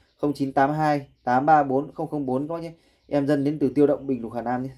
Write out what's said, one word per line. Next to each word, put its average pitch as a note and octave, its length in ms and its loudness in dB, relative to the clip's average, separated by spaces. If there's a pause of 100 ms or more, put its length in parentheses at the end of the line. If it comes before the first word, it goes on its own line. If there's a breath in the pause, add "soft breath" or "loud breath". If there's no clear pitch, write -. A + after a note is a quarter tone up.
(160)
không D3 160 -2
chín C3+ 200 -4
tám C#3 180 4
hai D3+ 360 0 (180)
tám B2+ 220 2
ba D#3 160 6
bốn C#3 320 -2
không D#3 140 -6
không D3 180 -6
bốn C3 220 -2
các E3 60 -8
bác E3+ 60 -8
nhé. E3 120 -12 (340 soft breath)
Em C#3+ 200 0
Dân C#3+ 180 2
đến D3+ 140 -2
từ C#3 160 0
Tiêu C#3+ 120 6
Động, C3+ 200 0
Bình B2+ 160 -4
Lục, A2 100 -10
Hà A#2+ 100 -6
Nam B2 200 -4
nhé. C3 160 -8